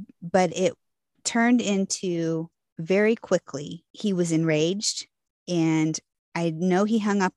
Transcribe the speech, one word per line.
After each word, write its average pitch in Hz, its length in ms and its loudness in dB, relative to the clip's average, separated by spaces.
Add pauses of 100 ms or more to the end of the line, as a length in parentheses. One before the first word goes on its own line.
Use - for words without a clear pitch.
(220)
but 180 340 2
it 180 180 0 (520)
turned 233 340 2
into 175 880 -2 (300)
very 208 380 2
quickly, - 760 -4
he 202 220 -2
was 175 180 0
enraged, 160 720 0 (440)
and 160 500 0 (340)
I 170 180 -2
know 180 340 0
he 220 140 0
hung 202 220 0
up 185 160 0